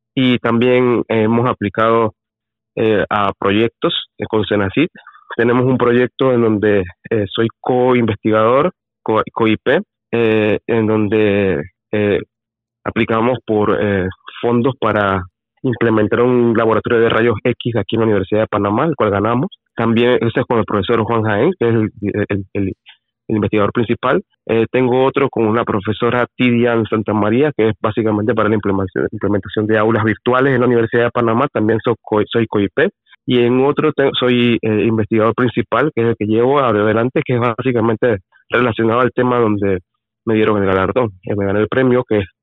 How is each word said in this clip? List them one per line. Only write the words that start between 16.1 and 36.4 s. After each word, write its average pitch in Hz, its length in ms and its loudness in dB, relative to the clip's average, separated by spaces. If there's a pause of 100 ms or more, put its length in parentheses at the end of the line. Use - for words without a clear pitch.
un 120 340 2
laboratorio 113 440 2
de 113 80 4
rayos 117 340 2
X 120 340 -4
aquí 113 200 -4
en 113 40 0
la 110 60 0
Universidad 104 360 0
de 110 40 -2
Panamá, 104 380 -2
el 160 100 -2
cual 107 160 0
ganamos. 117 380 0 (260)
También 117 460 2
ese 117 200 -2
es 120 60 -2
con 117 120 0
el 104 60 0
profesor 110 380 -2
Juan 113 200 0
Jaén, 110 360 0
que 117 100 0
es 113 60 2
el, 110 160 0 (380)
el, 98 240 -4
el, 98 200 -4 (560)
el 113 80 -2
investigador 104 360 0
principal. 123 500 -2 (240)
Eh, 113 240 0
tengo 127 340 2
otro 135 240 0
con 110 180 -2
una 110 180 0
profesora, 110 640 -2 (100)
Tidian 120 500 2
Santamaría, 110 680 0
que 107 140 2
es 104 100 -2
básicamente 107 520 -2
para 107 160 0
la 110 60 0
implementación, 98 560 -2
implementación 104 560 -4
de 110 120 2
aulas 110 260 0
virtuales 127 500 0
en 120 60 2
la 123 60 2
Universidad 117 380 2
de 117 60 -2
Panamá. 120 420 0
También 110 300 0
soy 117 180 0
co-, 107 260 -2
soy 117 200 -2
coip. 101 240 -2 (560)
Y 123 140 2
en 127 240 2
otro 147 280 0
te-, 139 260 0
soy, 120 440 2
eh, 107 220 0
investigador 110 500 0
principal, 123 600 -2
que 117 80 -2
es 117 80 0
el 110 60 -2
que 104 100 -6
llevo 120 340 2